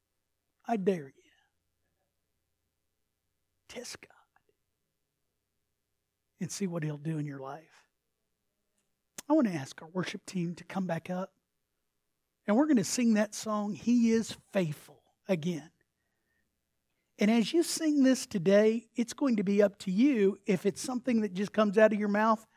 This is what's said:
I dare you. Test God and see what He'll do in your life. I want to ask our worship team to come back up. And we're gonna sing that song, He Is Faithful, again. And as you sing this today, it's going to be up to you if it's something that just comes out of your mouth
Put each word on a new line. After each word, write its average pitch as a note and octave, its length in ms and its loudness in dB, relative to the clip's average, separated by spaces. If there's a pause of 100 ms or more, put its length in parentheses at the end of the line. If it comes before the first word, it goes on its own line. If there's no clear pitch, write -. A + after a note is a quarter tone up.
(680)
I A#3 100 -2
dare F3+ 280 -2
you. C3+ 80 -20 (2500)
Test - 320 -14
God - 80 -20 (2250)
and F3+ 100 -6
see G3+ 160 -6
what E3+ 160 -6
He'll D3+ 140 -6
do D#3 220 -6
in D3 60 -6
your C#3 140 -10
life. C#3 240 -12 (1700)
I D4 40 2
want D4+ 140 4
to F#3 60 -2
ask C3+ 280 -10
our E3 80 -18
worship F#3 360 -8
team F3 300 -6
to - 80 -18
come F#3 220 -8
back E3 240 -6
up. F3+ 220 -8 (1160)
And G#3 100 2
we're D4+ 100 4
gonna B3+ 160 2
sing A#3 300 0
that G#3 220 0
song, G#3 380 -6
He A#3 380 2
Is A3+ 240 -2 (160)
Faithful, E3+ 500 -6 (260)
again. E3 420 -4 (1500)
And G#3 100 4
as A3+ 240 2
you E4+ 80 4
sing D4+ 420 0
this C4 220 2
today, G#3 680 2
it's A#3 180 -4
going C4+ 220 0
to G#3 80 0
be G3+ 180 2
up G3 180 2
to G3 120 -6
you G#3 560 2
if F#3+ 180 0
it's G3 160 -2
something B3 400 -2
that G3 140 -4
just G3+ 180 -4
comes G#3 240 2
out A3 160 8
of G3+ 60 -2
your G#3 100 0
mouth A3 340 2 (140)